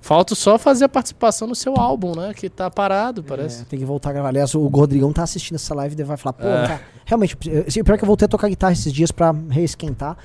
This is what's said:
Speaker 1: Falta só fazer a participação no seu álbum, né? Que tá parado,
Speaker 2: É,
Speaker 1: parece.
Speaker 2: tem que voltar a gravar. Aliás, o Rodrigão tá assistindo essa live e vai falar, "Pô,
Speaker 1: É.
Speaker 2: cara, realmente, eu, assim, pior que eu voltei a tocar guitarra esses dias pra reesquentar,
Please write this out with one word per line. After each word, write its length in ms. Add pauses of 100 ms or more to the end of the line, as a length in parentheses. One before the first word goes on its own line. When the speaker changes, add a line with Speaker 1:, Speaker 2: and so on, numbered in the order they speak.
Speaker 1:
Falta 340
só 240
fazer 260
a 40
participação 580
no 80
seu 220
álbum, 380
né? 160
Que 160
tá 220
parado, 520
Speaker 2:
É, 20
Speaker 1:
parece. 420
Speaker 2:
tem 140
que 60
voltar 260
a 20
gravar. 160
Aliás, 240
o 140
Rodrigão 440
tá 120
assistindo 320
essa 180
live 260
e 40
vai 120
falar, 180
"Pô, 140
Speaker 1:
É. 200
Speaker 2:
cara, 140 (240)
realmente, 300 (120)
eu, 200
assim, 160
pior 140
que 60
eu 40
voltei 200
a 20
tocar 180
guitarra 260
esses 200
dias 180
pra 220 (160)
reesquentar, 760